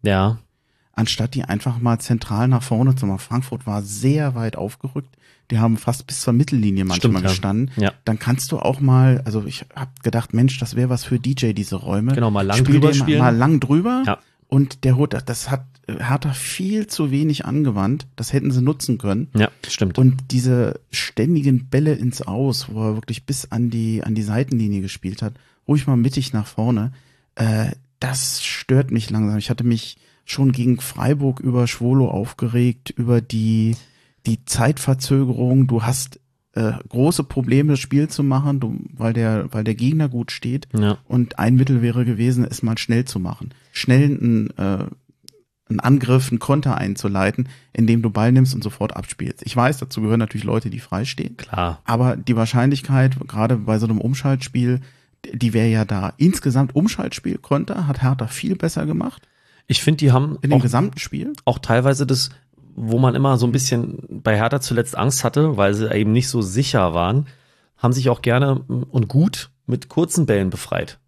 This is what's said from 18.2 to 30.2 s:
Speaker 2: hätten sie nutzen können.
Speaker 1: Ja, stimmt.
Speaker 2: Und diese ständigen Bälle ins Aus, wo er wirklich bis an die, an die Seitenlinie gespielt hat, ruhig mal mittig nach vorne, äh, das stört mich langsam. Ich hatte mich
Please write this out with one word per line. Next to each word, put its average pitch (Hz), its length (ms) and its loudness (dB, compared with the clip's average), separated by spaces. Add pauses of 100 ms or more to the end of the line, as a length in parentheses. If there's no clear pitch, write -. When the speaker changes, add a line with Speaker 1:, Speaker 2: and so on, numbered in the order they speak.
Speaker 2:
hätten 135 200 0
sie 127 100 2
nutzen 135 360 0
können. 101 360 -2
Speaker 1:
Ja, 107 160 4 (180)
stimmt. - 300 -2
Speaker 2:
Und 131 320 2
diese 123 500 0 (100)
ständigen 135 760 0
Bälle 147 260 2
ins 120 280 -4
Aus, 123 500 -4
wo 110 180 -2
er 107 40 -2
wirklich - 320 -8
bis - 240 -6
an 120 180 0
die, 113 360 -2
an 110 100 -2
die 110 80 -2
Seitenlinie 107 580 0
gespielt 95 420 -8
hat, 110 120 -6 (320)
ruhig 139 200 2
mal 135 100 2
mittig 131 360 0
nach 107 140 -2
vorne, 117 460 -2 (420)
äh, 110 380 0 (280)
das 131 440 -4
stört 131 480 0
mich 113 180 -2
langsam. 107 280 0
Ich 104 120 -6
hatte 117 140 -4
mich 117 320 -2 (280)